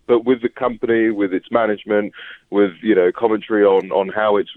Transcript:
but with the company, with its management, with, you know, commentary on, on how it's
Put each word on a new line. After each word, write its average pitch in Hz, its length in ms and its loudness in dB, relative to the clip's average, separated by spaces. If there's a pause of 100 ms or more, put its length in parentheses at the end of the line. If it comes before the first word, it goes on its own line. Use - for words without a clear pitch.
but 120 160 2
with 120 180 0
the 120 80 -4
company, 113 640 -2
with 101 220 -2
its - 180 -6
management, 107 640 -2 (360)
with, 98 220 2 (100)
you 107 140 2
know, 90 160 4
commentary 107 540 0
on, 95 260 2
on 95 160 -2
how 104 300 0
it's 92 200 -2